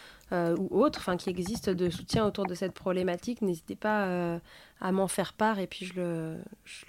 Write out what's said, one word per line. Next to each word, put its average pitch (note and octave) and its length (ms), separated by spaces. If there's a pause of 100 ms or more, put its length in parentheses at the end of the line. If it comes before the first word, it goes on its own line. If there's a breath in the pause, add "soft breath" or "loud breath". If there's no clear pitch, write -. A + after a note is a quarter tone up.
(320 loud breath)
euh, E3+ 240
ou F#3+ 260
autre, G3+ 180
enfin, F3+ 160
qui F3+ 140
existe F#3 400
de F3+ 200
soutien - 360
autour G3+ 200
de F3+ 80
cette F3+ 180
problématique, F#3 720
n'hésitez F#3+ 340
pas, G#3+ 300
euh, F3 320 (420 soft breath)
à F#3 120
m'en F#3+ 160
faire - 240
part G#3+ 260
et F#3 80
puis - 200
je F3+ 80
le, E3 420 (280)
je - 240